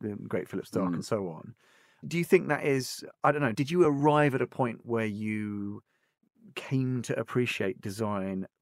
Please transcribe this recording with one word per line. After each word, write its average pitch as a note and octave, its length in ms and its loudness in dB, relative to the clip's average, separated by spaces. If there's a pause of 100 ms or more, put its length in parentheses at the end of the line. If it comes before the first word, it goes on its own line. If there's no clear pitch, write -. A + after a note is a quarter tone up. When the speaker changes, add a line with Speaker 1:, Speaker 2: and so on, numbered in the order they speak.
Speaker 1:
um, G#2 240 -8
great - 180 -4
Philip - 200 -8
Stark G2 240 -2
Speaker 2:
Mm. F2 60 -2
Speaker 1:
and F2 80 -6
so G2 240 -2
on. E2 260 -12 (520)
Do D#3+ 120 -2
you E3+ 60 2
think E3 240 6
that D3 180 0
is, C3+ 360 0 (220)
I D3 80 6
don't D3 80 -2
know, B2 120 2
did C#3 180 -2
you F3 160 6
arrive D3 480 6
at B2+ 80 0
a A#2+ 40 0
point - 380 -4
where A2+ 220 0
you G#2 760 -4 (720)
came B2+ 480 -2
to - 160 -4
appreciate A#2 600 -2
design, G2 680 -4 (160)